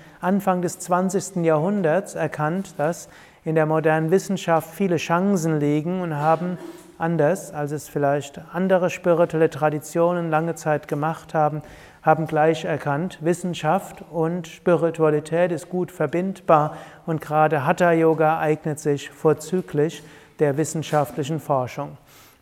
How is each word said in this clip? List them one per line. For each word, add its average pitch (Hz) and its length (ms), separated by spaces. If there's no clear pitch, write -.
Anfang 185 440
des 165 160
zwanzigsten 180 640
Jahrhunderts 165 720
erkannt, 160 640
dass 165 320
in 160 120
der 156 100
modernen 160 460
Wissenschaft 185 580
viele 180 280
Chancen 170 640
liegen 151 420
und 160 140
haben, 160 440
anders 165 520
als 147 200
es 151 160
vielleicht 143 520
andere 180 380
spirituelle 165 580
Traditionen 165 800
lange 160 240
Zeit 151 340
gemacht 151 460
haben, 151 300
haben 156 240
gleich 160 380
erkannt, 151 560
Wissenschaft 170 880
und 165 360
Spiritualität 160 1040
ist 160 180
gut 180 220
verbindbar 160 840
und 160 120
gerade 151 460
Hatha-Yoga 160 720
eignet 156 420
sich 143 300
vorzüglich 156 920
der 143 200
wissenschaftlichen 151 840
Forschung. 143 580